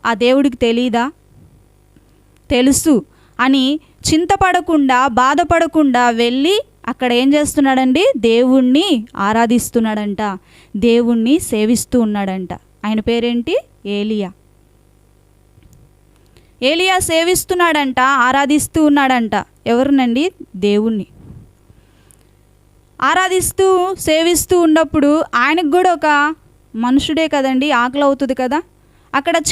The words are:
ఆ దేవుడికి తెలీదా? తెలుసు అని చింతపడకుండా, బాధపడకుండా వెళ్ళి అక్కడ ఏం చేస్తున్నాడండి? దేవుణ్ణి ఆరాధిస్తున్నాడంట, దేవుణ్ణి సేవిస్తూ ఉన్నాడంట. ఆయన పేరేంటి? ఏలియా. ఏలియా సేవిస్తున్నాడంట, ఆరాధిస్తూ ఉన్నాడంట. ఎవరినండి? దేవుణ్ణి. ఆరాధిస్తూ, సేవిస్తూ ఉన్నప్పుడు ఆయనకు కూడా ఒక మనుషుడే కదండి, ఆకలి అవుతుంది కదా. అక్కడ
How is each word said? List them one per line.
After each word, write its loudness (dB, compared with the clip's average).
ఆ -2
దేవుడికి 2
తెలీదా? -2
తెలుసు 2
అని 0
చింతపడకుండా, 0
బాధపడకుండా 2
వెళ్ళి 0
అక్కడ -4
ఏం 2
చేస్తున్నాడండి? 2
దేవుణ్ణి 2
ఆరాధిస్తున్నాడంట, -2
దేవుణ్ణి 2
సేవిస్తూ -2
ఉన్నాడంట. -4
ఆయన -4
పేరేంటి? -2
ఏలియా. -6
ఏలియా 0
సేవిస్తున్నాడంట, 0
ఆరాధిస్తూ 0
ఉన్నాడంట. 0
ఎవరినండి? 0
దేవుణ్ణి. -2
ఆరాధిస్తూ, 0
సేవిస్తూ 0
ఉన్నప్పుడు 2
ఆయనకు 0
కూడా 2
ఒక 0
మనుషుడే 0
కదండి, 0
ఆకలి 0
అవుతుంది 0
కదా. -4
అక్కడ -2